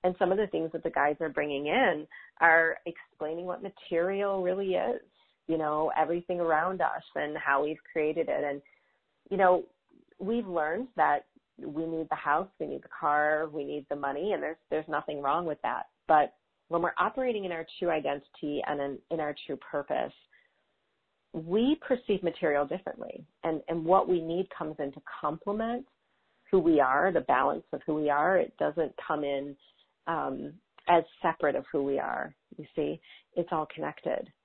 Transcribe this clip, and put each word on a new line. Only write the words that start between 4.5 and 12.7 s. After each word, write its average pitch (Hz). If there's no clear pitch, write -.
is, 202
you 160
know, 151
everything 175
around 170
us -
and 147
how 143
we've 151
created 156
it. 143
And, 143
you 196
know, 185
we've 214
learned 175
that 147
we 156
need 160
the 156
house, 160
we 156
need 143